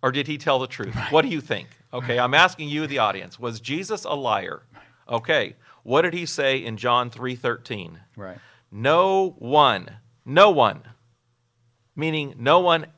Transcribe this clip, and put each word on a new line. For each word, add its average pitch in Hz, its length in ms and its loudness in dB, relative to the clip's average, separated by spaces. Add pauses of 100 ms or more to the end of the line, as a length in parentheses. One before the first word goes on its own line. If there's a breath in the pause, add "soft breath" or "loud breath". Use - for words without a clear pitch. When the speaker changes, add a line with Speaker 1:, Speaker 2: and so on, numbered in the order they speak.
Speaker 1:
or 131 120 0
did 135 140 -4
he 147 120 -8
tell 139 200 0
the 127 80 -6
truth? 107 280 -10
Speaker 2:
Right. 117 180 -8
Speaker 1:
What 151 100 6
do 285 60 -2
you 160 120 -4
think? - 280 -8 (240)
Okay, 123 260 -4
I'm 123 160 2
asking 160 340 4
you, 147 180 -4
the 139 120 -6
audience. 98 400 -2
Was 113 220 -10
Jesus 170 440 -8
a - 100 -6
liar? 110 480 -4 (460 soft breath)
Okay, 120 460 -2 (280 soft breath)
what 135 200 2
did 170 120 -2
he 175 120 -8
say 135 380 -2
in 113 120 -8
John 120 340 0
three 123 260 -10
thirteen? 98 640 -8 (160)
Speaker 2:
Right. 92 220 -16 (320 soft breath)
Speaker 1:
"No 180 680 2
one, 123 580 2 (280)
no 180 260 6
one," 117 320 2 (1120)
meaning 151 440 -4
no 143 220 4
one 165 260 2 (120)